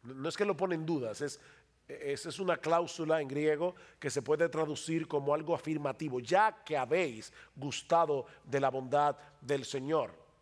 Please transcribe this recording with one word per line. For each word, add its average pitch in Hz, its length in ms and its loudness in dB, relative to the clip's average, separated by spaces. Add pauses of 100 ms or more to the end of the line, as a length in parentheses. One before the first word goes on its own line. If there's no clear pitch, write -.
No 135 260 -8
es 160 80 -6
que 208 80 0
lo 202 120 0
pone 180 180 0
en 160 100 -2
dudas, 123 360 -2
es, 147 200 -6 (460)
es, 139 400 -6
es 160 120 -10
una 180 180 0
cláusula 160 640 0
en 139 80 -4
griego 151 460 0 (240)
que 143 120 -4
se 143 100 -2
puede 151 280 2
traducir 160 600 -2
como 143 240 0
algo 156 220 0
afirmativo. 147 680 -4
"Ya 190 440 2
que 156 120 -2
habéis 131 560 0 (220)
gustado 143 720 2 (180)
de 135 160 0
la 135 80 4
bondad 135 480 2 (240)
del 135 240 -2
Señor". 131 600 -2 (160)